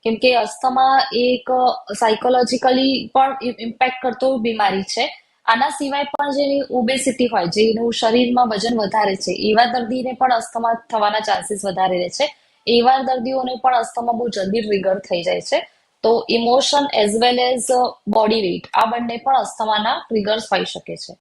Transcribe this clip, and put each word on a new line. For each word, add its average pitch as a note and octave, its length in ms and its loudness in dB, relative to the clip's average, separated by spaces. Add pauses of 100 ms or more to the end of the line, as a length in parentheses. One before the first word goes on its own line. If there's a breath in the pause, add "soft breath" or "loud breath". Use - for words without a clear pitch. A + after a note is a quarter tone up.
કેમ A3+ 120 0
કે B3 200 2
અસ્થમા C4 760 2
એક, B3 380 0
અ, B3+ 340 0 (140)
સાયકોલોજીકલી B3 1120 0
પણ C4+ 300 2
ઇ-, A#3+ 160 -4
ઇમ્પેક્ટ A#3 440 -4
કરતો C4 340 0
બીમારી G#3+ 460 0
છે. - 400 -6 (220 soft breath)
આના A#3+ 240 2
સિવાય C#4+ 340 -4
પણ C#4+ 280 -4
જેની C#4 300 0 (100)
ઓબેસિટી B3 560 0
હોય, G3+ 180 0
જેનું A3+ 480 2
શરીરમાં A#3+ 540 2
વજન A3 300 -2
વધારે G#3 380 0
છે, F#3+ 340 -4
એવા A3+ 160 6
દર્દીને B3 480 -4
પણ B3+ 200 0
અસ્થમા A#3 400 -2 (180)
થવાના G#3+ 280 0
ચાન્સીસ G3+ 460 -4
વધારે F#3 320 0
રહે F3+ 120 -4
છે. - 260 -4 (320 soft breath)
એવા A#3+ 300 4
દર્દીઓને B3+ 580 -4
પણ B3+ 200 0
અસ્થમા A#3 360 -2
બહુ A#3 180 -2
જલ્દી G3+ 320 -2
ટ્રિગર G3 380 0
થઈ F3 240 -4
જાય F3+ 180 -2
છે. - 280 -4 (340 loud breath)
તો A3+ 260 2
ઇમોશન B3+ 580 2 (140)
as G#3 80 2
well B3 300 2
as, B3 340 0
અ, B3 200 2 (140)
બોડી A3 340 2
વેઇટ, F3+ 200 -2 (120)
આ G#3+ 120 4
બંને A#3 320 -4
પણ C4+ 200 0
અસ્થમાના G#3+ 720 -2
ટ્રિગર્સ A3 420 0
હોઈ F3+ 140 0
શકે E2+ 320 -12
છે. - 240 -18